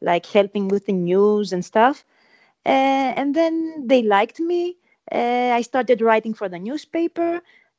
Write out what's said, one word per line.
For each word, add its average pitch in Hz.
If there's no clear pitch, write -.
like, 175
helping 202
with 196
the 208
news 196
and 180
stuff. 240
Uh, 269
and 277
then 320
they 254
liked 208
me. 349
Uh, 247
I 240
started 240
writing 220
for 208
the 175
newspaper. 330